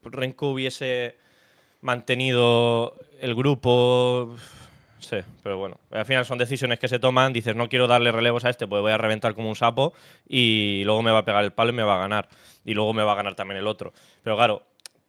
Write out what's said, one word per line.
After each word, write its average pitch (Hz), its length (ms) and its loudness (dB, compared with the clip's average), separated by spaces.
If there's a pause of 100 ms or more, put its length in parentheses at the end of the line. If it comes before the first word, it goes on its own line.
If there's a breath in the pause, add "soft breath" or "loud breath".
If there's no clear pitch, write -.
Renko 127 480 -6
hubiese 127 640 -4 (680 soft breath)
mantenido 120 1160 0 (240)
el 127 140 -6
grupo, 123 1000 2
no - 680 -20
sé, 98 220 -8 (180)
pero 98 160 -6
bueno, 98 200 -10 (120)
al 107 140 -6
final 127 200 0
son 123 140 -6
decisiones 123 400 -2
que 127 100 -4
se 120 100 -2
toman, 127 340 2
dices, 113 240 -4
"No 120 120 -2
quiero 123 180 2
darle 120 260 4
relevos 120 320 0
a 123 60 2
este, 120 160 -6
pues 101 160 0
voy 107 100 2
a 110 60 2
reventar 110 360 0
como 110 140 -6
un 107 80 -6
sapo 123 360 2 (360 soft breath)
y 107 560 2
luego 110 180 2
me 113 80 2
va 110 80 6
a 101 60 2
pegar 104 200 2
el 98 80 -4
palo 113 180 0
y 120 40 -4
me 120 80 -2
va 104 140 2
a 90 40 -2
ganar, 101 280 -4 (360 soft breath)
y 110 100 -6
luego 107 180 0
me 110 100 0
va 107 100 2
a 98 40 0
ganar 101 180 -6
también 98 240 -10
el 98 80 -8
otro". 107 260 -8 (300 soft breath)
Pero 110 140 -4
claro, 110 300 0 (420)